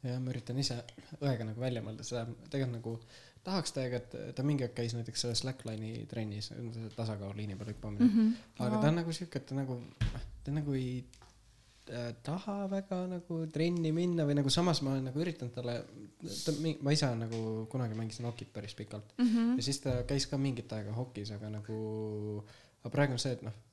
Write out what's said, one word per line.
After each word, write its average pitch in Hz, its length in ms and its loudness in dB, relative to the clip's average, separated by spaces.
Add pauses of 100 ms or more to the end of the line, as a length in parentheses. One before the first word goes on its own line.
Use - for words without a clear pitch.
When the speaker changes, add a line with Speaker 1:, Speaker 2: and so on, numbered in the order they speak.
Speaker 1:
Jah, 127 160 -2
ma 127 100 -2
üritan 120 300 -4
ise 127 160 0 (460)
õega 120 260 2
nagu 110 120 -6
välja 123 200 0
mõelda 110 240 -8
seda, 117 220 -4 (240)
tegelikult 131 260 0
nagu 113 220 -6 (460)
tahaks 185 280 -2
täiega, 127 240 0
et 120 400 -6
ta 127 80 -2
mingi 143 220 4
hetk - 100 -6
käis 117 180 0
näiteks 120 300 -4
selle 120 100 0
slackline'i 113 720 -4
trennis, 104 460 -4
see 113 440 -6
tasakaaluliini 104 600 -4
peal 104 160 -6
hüppamine. 107 320 0
Speaker 2:
Mhm. 220 260 8 (280)
Speaker 1:
Aga - 160 2
Speaker 2:
Jaa. 214 80 4
Speaker 1:
ta 147 60 8
on 160 80 6
nagu 165 160 0
siuke, 165 280 -6
et - 60 -16
ta 135 80 -6
nagu, 131 260 -2 (640)
ta 139 80 -2
nagu 147 220 0
ei, 127 300 -2 (840)
äh, 120 240 -4 (100)
taha 190 360 -2 (100)
väga 196 400 0
nagu 170 440 -2
trenni 165 400 4
minna 170 320 4
või 143 120 6
nagu 139 140 6
samas 170 320 6
ma 135 100 2
olen 135 120 2
nagu 131 160 -2
üritanud 160 360 -2
talle, 120 220 -2 (680)
ta 160 160 2
mi-, 156 220 2
ma 139 100 6
ise 156 160 6
olen 117 160 2
nagu 110 460 -2
kunagi 120 240 0
mängisin 113 340 -4
hokit - 240 -8
päris 107 220 -8
pikalt. - 440 -10
Speaker 2:
Mhm. 233 380 6
Speaker 1:
Ja 262 60 2
siis 139 180 0
ta 123 240 2
käis 139 220 2
ka 143 100 -2
mingit 135 360 0
aega 104 200 -4
hokis, 110 380 -4
aga 104 180 -6
nagu, 107 960 -4 (400)
aga 117 80 -6
praegu 143 200 6
on 120 60 0
see, 131 140 0
et - 100 -4
noh - 100 -6 (200)